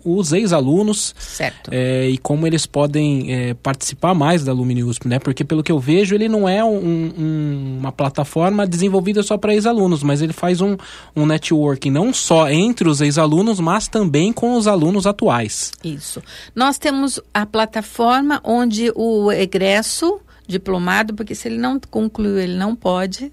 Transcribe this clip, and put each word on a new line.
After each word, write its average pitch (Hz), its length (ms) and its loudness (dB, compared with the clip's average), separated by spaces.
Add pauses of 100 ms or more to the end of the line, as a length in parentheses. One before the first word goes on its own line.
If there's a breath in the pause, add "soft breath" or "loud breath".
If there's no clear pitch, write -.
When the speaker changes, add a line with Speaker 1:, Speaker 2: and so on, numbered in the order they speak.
Speaker 1:
os 175 280 0
ex-alunos. 180 880 2
Speaker 2:
Certo. - 540 -10
Speaker 1:
Eh, 131 380 0
e 127 80 0
como 151 280 -2
eles 160 200 0
podem, 147 640 0
eh, 123 220 -2
participar 139 580 -2
mais 160 320 2
da 135 80 -2
Alumni 127 320 0
usp, 120 240 -4
né? 123 100 2
Porque 139 240 -2
pelo 156 200 -2
que 160 100 0
eu 156 60 2
vejo, 180 360 2
ele 214 140 2
não 208 180 2
é 190 160 2
um, 170 560 0
um, 147 600 -4
uma 135 120 -6
plataforma 165 760 0
desenvolvida 190 560 0
só 208 160 -2
pra 214 160 0
ex-alunos, 208 480 2
mas 143 180 2
ele 160 140 -2
faz 180 260 0
um, 196 160 0 (400 loud breath)
um 151 80 2
networking 151 680 2
não 180 220 2
só 160 380 4
entre 196 360 2
os 147 140 2
ex-alunos, 156 580 2
mas 180 300 0
também 208 240 0
bem 160 180 2
com 240 280 -2
os 208 80 2
alunos 190 400 2
atuais. 156 680 -2 (100)
Speaker 2:
Isso. 147 400 -10 (320 loud breath)
Nós 262 220 0
temos 277 420 -2 (140)
a 208 140 -2
plataforma 233 960 0
onde 233 500 0
o 214 380 2
egresso 202 880 0 (260 soft breath)
diplomado, 190 680 -2
porque 208 200 -10
se - 140 -10
ele 226 80 -6
não 254 240 -2
concluiu, 214 580 -2
ele 180 180 -2
não 208 200 -2
pode, 190 560 -4